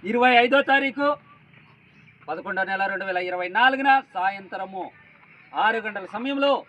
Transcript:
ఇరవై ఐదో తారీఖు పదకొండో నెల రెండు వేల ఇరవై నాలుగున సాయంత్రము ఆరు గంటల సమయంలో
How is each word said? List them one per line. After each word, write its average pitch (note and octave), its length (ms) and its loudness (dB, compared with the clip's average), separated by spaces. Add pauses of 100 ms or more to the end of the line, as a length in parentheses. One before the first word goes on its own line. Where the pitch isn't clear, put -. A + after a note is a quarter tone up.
ఇరవై A#3+ 260 2
ఐదో B3 320 6
తారీఖు C#4 540 2 (1120)
పదకొండో F#3 360 -6
నెల F#3+ 220 -2
రెండు G3 180 -6
వేల F#3+ 120 -4
ఇరవై F3+ 320 -4
నాలుగున C4 540 4 (120)
సాయంత్రము F#3+ 760 -6 (640)
ఆరు G#3+ 220 0
గంటల G3+ 360 -8
సమయంలో C#4 560 -2